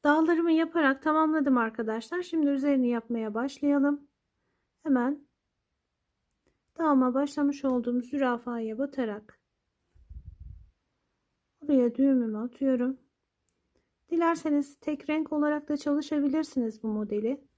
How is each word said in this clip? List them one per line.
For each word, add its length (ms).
Dağlarımı 480
yaparak 500
tamamladım 560
arkadaşlar. 640
Şimdi 240
üzerini 420
yapmaya 460
başlayalım. 720
Hemen 460
dağıma 360
başlamış 500
olduğum 380
zürafaya 760
batarak 600
buraya 340
düğümümü 440
atıyorum. 640
Dilerseniz 680
tek 300
renk 220
olarak 360
da 80
çalışabilirsiniz 1040
bu 60
modeli. 560